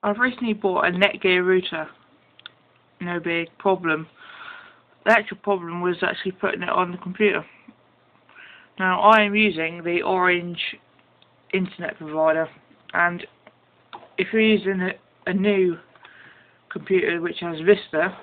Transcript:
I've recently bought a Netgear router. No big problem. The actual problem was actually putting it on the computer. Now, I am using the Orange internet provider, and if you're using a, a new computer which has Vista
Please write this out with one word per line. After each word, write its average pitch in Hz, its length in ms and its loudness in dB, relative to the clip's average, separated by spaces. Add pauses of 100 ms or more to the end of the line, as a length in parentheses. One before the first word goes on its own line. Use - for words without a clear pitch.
I've 208 160 -2
recently 247 340 0
bought 190 340 0
a 175 40 0
Netgear 185 540 0
router. 185 420 0 (1120)
No 175 180 -6
big 170 380 -4
problem. 170 500 0 (960)
The - 60 4
actual 214 260 2
problem 175 440 -4
was 175 200 -2
actually 185 320 -4
putting 190 300 -4
it 175 60 -6
on 180 220 0
the 180 60 -10
computer. 185 480 0 (1300)
Now, 185 240 0
I 214 220 8
am 202 120 0
using 170 480 0
the 170 180 -2
Orange 180 580 0 (920)
internet 185 440 -4
provider, 156 500 0 (460)
and 175 320 0 (920)
if 185 140 -2
you're 220 100 2
using 196 400 2
a, 185 100 -2 (380)
a 180 40 -2
new 190 440 2 (920)
computer 180 480 0
which 170 220 -6
has 170 200 -6
Vista 185 600 2